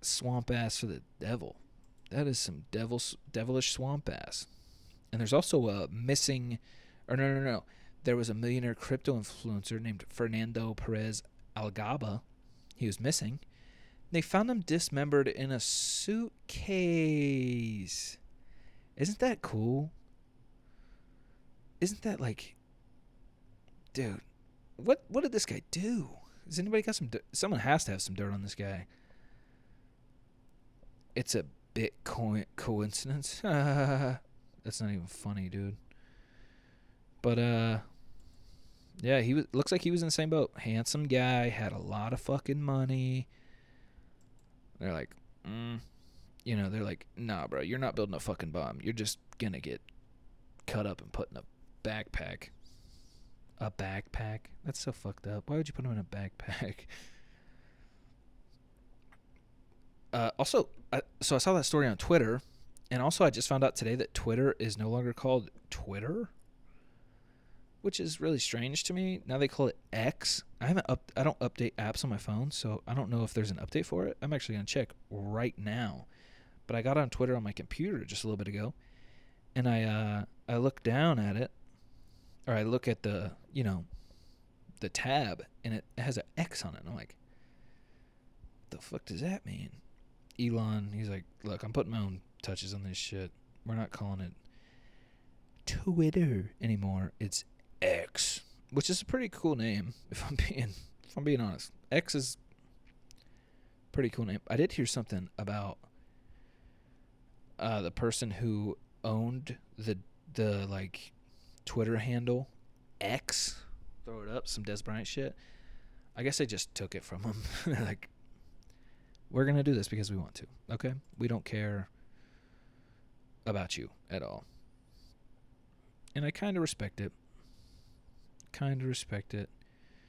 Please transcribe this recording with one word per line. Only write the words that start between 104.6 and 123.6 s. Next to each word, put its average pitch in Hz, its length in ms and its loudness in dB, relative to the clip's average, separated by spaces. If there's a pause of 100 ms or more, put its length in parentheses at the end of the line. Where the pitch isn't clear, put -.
hear 135 140 0
something 107 520 -4
about, 101 400 -4 (1800)
uh, 110 220 0
the 87 100 -2
person 117 400 0
who 104 460 -2 (260)
owned 117 540 -2 (200)
the, 107 200 0 (360)
the, 104 340 2
like, 98 460 -8 (520)
Twitter 113 320 2
handle 123 520 0 (500)
X. - 600 -2 (460)
Throw 113 180 -8
it 104 60 -8
up, 123 180 -4
some - 160 -4
Des 104 200 -4
Bryant 107 240 -4
shit. 135 280 -4 (800)
I 123 80 -6
guess 139 140 0
they 147 80 2
just 107 300 -4
took - 200 -6
it - 80 -8
from 95 200 -8
him. 110 120 -2 (160)
<laughs> - 140 -4
They're 131 200 2
like, - 240 -6 (1200)
"We're 131 140 6
gonna 143 180 6
do 139 100 6
this 101 140 2
because 104 240 -2
we 98 60 -2
want - 180 -6
to, - 120 -12 (240)
okay? 127 220 -2 (240)
We 120 100 0
don't 117 180 -2
care 104 440 -2 (1600)
about 101 320 -2